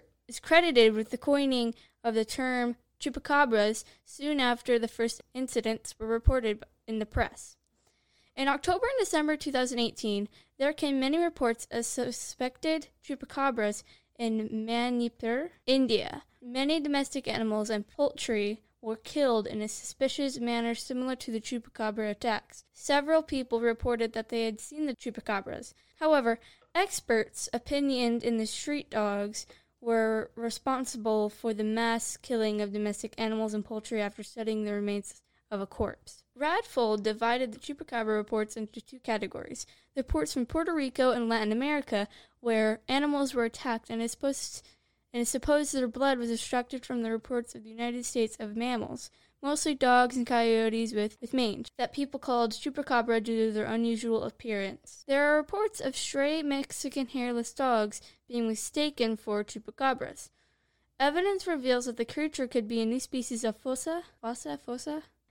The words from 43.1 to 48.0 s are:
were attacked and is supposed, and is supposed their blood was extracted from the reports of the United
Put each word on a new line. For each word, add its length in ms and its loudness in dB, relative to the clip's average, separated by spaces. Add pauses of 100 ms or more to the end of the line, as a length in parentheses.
were 100 2
attacked 460 -4
and 120 -4
is 100 -2
supposed, 540 -4 (460)
and 100 -2
is 60 0
supposed 460 2
their 120 0
blood 320 2
was 140 -2
extracted 540 -4
from 180 -2
the 80 -2
reports 420 -4
of 100 -14
the 60 -18
United 360 -4